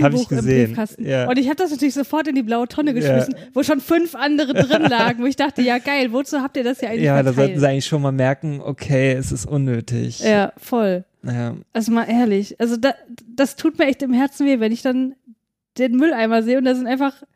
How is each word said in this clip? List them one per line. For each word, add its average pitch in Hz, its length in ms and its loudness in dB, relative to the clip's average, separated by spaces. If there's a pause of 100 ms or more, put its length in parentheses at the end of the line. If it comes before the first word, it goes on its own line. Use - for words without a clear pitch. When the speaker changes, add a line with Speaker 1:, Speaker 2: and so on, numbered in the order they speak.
Speaker 1:
Telefonbuch 208 300 2
im 131 60 0
Speaker 2:
gesehen. 123 320 4
Speaker 1:
Briefkasten. 214 360 -8
Speaker 2:
Ja. 127 240 0
Speaker 1:
Und 254 80 0
ich 262 120 0
hab 302 80 -2
das 370 120 -2
natürlich 285 240 -2
sofort 294 340 -4
in 302 60 -2
die 269 80 0
blaue 233 260 -2
Tonne 294 240 -2
Speaker 2:
Ja. 226 80 -2
Speaker 1:
geschmissen, 139 360 2 (180)
wo - 80 0
schon 302 180 0
fünf 339 360 0
andere 285 400 0
drin 269 260 2
Speaker 2:
<laughs> 311 80 2
Speaker 1:
lagen, 233 320 2
wo 247 60 0
ich 277 80 0
dachte, 277 260 -2
ja 247 160 2
geil, 254 340 -2
wozu 277 300 -2
habt 269 160 -6
ihr 254 60 0
das 247 160 -2
hier 226 100 -4
eigentlich 226 140 -2
Speaker 2:
Ja, 139 140 4
da 135 80 4
Speaker 1:
verteilt? 131 100 2
Speaker 2:
sollten 139 240 2
sie 143 80 4
eigentlich 135 180 0
schon 151 160 -2
mal 139 100 0
merken, 135 480 -2
okay, 135 540 0
es 131 180 -4
ist 131 140 -6
unnötig. 120 760 -2
Speaker 1:
Ja, 208 360 2
voll. 196 480 -2 (160)
Speaker 2:
Ja. 120 340 -4 (180)
Speaker 1:
Also 226 180 -2
mal 233 140 0
ehrlich, 208 560 0
also 233 160 0
da, 254 160 0 (420)
das 269 200 0
tut 320 220 -2
mir 330 80 2
echt 262 160 0
im 254 120 0
Herzen 277 340 0
weh, 269 120 2
wenn 220 120 0
ich 233 100 -4
dann 262 320 -2 (680)
den 247 160 2
Mülleimer 226 480 2
sehe 240 140 2
und 262 80 0
da 254 100 2
sind 254 120 -4
einfach 269 260 0 (220)